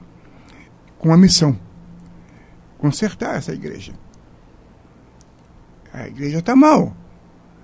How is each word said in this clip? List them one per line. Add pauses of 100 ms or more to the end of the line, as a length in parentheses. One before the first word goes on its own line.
(1000)
com
a
missão, (1200)
consertar
essa
igreja. (2000)
A
igreja
tá
mal. (680)